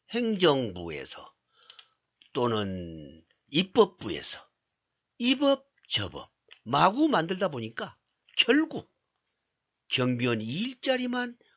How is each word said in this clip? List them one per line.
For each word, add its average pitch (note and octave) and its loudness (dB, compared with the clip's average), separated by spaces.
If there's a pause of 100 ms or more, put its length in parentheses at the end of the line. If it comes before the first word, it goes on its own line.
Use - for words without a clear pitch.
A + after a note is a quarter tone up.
(100)
행정부에서 C3 0 (1000)
또는 F2+ -4 (280)
입법부에서 D#3 0 (720)
이 B3 2
법, C#4 2 (240)
저 G2 -4
법 - -14 (320)
마구 F#3 2
만들다 G3 0
보니까 B2+ -8 (420)
결국 D4 2 (1000)
경비원 B2 0
일자리만 B3 -2 (200)